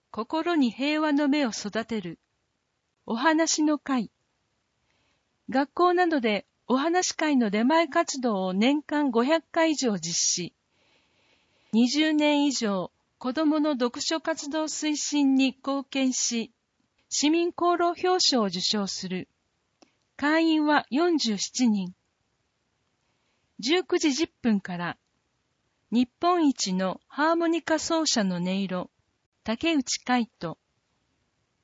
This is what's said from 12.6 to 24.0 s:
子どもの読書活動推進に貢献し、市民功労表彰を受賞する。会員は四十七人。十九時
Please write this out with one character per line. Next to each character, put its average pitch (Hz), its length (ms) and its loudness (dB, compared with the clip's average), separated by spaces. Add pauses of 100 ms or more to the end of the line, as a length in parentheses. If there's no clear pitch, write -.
子 254 140 -4
ど 320 140 0
も 302 140 2
の 302 120 2
読 247 280 -2
書 320 200 -4
活 311 280 -6
動 311 160 -2
推 302 320 -4
進 285 380 2
に 262 140 4
貢 277 360 -6
献 262 280 -2
し、 - 400 -4 (560)
市 - 220 0
民 339 260 2
功 349 200 0
労 349 120 2
表 349 280 -2
彰 269 260 2
を - 20 2
受 180 160 -4
賞 202 260 -2
す 185 220 -8
る。 185 200 -8 (880)
会 311 280 2
員 311 220 4
は 294 240 2
四 330 260 2
十 220 220 -2
七 - 300 0
人。 190 260 -2 (1600)
十 311 260 0
九 349 140 0
時 311 140 2